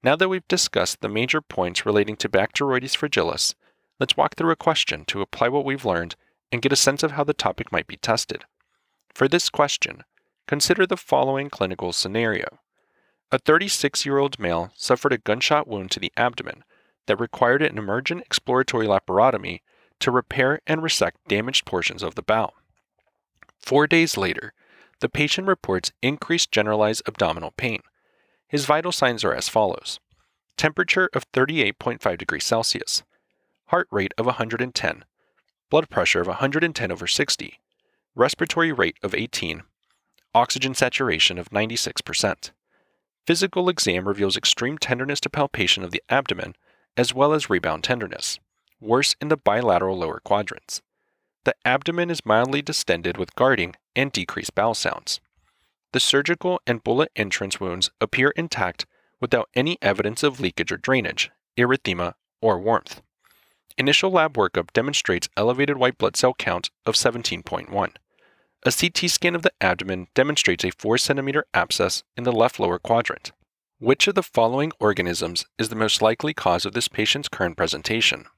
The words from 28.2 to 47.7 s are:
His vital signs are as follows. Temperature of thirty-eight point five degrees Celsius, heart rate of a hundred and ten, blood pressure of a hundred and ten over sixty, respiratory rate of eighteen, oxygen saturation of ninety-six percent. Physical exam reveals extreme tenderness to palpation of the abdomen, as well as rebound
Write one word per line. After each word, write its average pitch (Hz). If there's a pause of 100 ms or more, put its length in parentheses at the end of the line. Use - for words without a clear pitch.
His 143
vital 165
signs 123
are 87
as -
follows. - (560)
Temperature 180
of 131
thirty-eight 135
point 120
five 87
degrees 85
Celsius, - (600)
heart -
rate 98
of 117
a 123
hundred 113
and 127
ten, - (640)
blood 156
pressure 87
of 90
a 85
hundred 139
and 165
ten 101
over 87
sixty, - (560)
respiratory 160
rate 101
of 98
eighteen, 85 (680)
oxygen 127
saturation 113
of 87
ninety-six 110
percent. - (760)
Physical 180
exam 95
reveals 98
extreme 139
tenderness 131
to -
palpation 110
of 87
the -
abdomen, 92 (400)
as 120
well 139
as 151
rebound 82